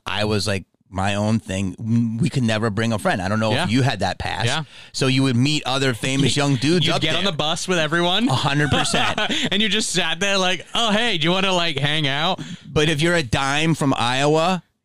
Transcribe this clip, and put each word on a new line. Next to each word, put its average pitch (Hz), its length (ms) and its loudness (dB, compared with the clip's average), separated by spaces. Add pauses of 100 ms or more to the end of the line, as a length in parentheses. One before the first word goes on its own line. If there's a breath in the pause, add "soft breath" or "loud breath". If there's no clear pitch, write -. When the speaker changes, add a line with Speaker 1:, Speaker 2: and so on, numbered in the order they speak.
Speaker 1:
I 104 200 -2
was, 107 220 0
like, 98 180 -2 (240)
my 98 260 -2
own 107 240 2
thing. 110 840 -2
We 127 80 2
could 131 140 -2
never 110 260 0
bring 113 240 0
a 104 60 -2
friend. 160 200 -2
I 90 80 -2
don't 110 120 0
know 110 120 0
Speaker 2:
Yeah. 139 120 0
Speaker 1:
if 101 80 -2
you 131 100 2
had 120 200 0
that 92 180 -2
pass. 90 260 -4
Speaker 2:
Yeah. 143 180 -2 (280 loud breath)
Speaker 1:
So - 160 0
you 131 160 2
would 131 120 2
meet 147 300 2
other 131 300 0
famous 135 400 0
Speaker 2:
You, 143 80 0
Speaker 1:
young 143 120 2
dudes 151 300 2
Speaker 2:
you'd 165 80 0
Speaker 1:
up - 80 -2
Speaker 2:
get 156 100 -2
Speaker 1:
there. 165 60 -2
Speaker 2:
on 180 80 -4
the 196 60 0
bus 151 360 -4
with 180 120 0
everyone. 175 500 2
Speaker 1:
A - 60 2
hundred 143 340 2
percent. - 500 0 (160)
Speaker 2:
<laughs> 294 160 -2
And 196 80 0
you 220 100 2
just 214 200 -2
sat 170 300 -2
there 196 180 0
like, 185 380 0
"Oh, 226 160 0
hey, 214 260 0
do 147 80 -2
you 170 60 2
wanna, 190 200 2
like, 170 280 0
hang 147 280 0
out?" 156 320 0 (280 loud breath)
Speaker 1:
But 151 220 2
if 151 120 0
you're 170 140 2
a 165 80 2
dime 143 500 0
from 139 240 0
Iowa, 151 640 2 (240)